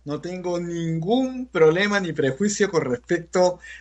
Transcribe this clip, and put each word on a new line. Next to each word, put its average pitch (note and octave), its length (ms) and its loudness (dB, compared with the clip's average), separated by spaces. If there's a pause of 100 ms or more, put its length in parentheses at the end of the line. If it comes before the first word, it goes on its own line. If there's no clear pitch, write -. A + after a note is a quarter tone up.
no D3 160 -6
tengo F3+ 380 -6
ningún F3 880 -2
problema F#3 520 4
ni E3+ 140 -4
prejuicio F#3 560 0
con - 140 2
respecto F3 760 0 (240)